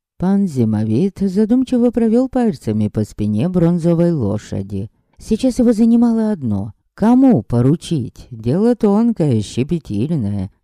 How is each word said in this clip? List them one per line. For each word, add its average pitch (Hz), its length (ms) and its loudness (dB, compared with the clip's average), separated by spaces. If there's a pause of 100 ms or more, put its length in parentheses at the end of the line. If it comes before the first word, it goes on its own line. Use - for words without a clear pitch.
(180)
Пан 196 280 0
Зимовид 113 760 -2
задумчиво 226 720 0
провёл 233 360 0
пальцами 123 640 -2
по 107 160 -2
спине 107 420 -4
бронзовой 170 640 2
лошади. 101 800 -6 (260)
Сейчас 233 420 -4
его 247 120 4
занимало 226 640 2
одно: 107 400 -4 (220)
кому 240 480 4
поручить? 131 840 -2
Дело 147 460 0
тонкое, 202 640 2
щепетильное, 107 1120 -4 (120)